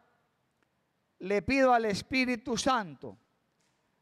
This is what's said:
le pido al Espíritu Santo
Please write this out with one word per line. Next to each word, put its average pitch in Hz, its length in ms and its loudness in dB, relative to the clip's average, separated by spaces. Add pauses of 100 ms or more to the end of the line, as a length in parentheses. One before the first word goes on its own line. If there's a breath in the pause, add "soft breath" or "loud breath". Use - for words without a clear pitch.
(1160)
le 196 240 -2
pido 262 320 4
al 226 120 2
Espíritu 247 720 -2
Santo 165 640 -4 (840)